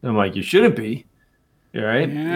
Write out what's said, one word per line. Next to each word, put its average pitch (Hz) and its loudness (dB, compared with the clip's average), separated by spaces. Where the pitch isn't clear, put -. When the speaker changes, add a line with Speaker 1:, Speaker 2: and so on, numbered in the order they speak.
Speaker 1:
And 127 -4
I'm 110 0
like, 98 0
"You 95 -6
shouldn't 185 4
be." 113 -8
All 113 -6
right? 117 0
Speaker 2:
Yeah. 147 -6